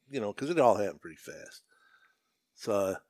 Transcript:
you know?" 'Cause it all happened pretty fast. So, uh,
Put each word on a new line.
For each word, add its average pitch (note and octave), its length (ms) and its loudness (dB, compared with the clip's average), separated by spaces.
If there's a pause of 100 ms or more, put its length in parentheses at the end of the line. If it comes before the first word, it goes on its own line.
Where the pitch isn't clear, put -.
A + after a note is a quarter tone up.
(100)
you C#3 100 -6
know?" G#2 120 -4
'Cause C3+ 160 -6
it E3+ 100 -2
all A#2+ 180 8
happened F#2+ 260 -4
pretty E2 160 -16
fast. - 420 -18 (920)
So, - 180 -6
uh, G2 220 0 (160)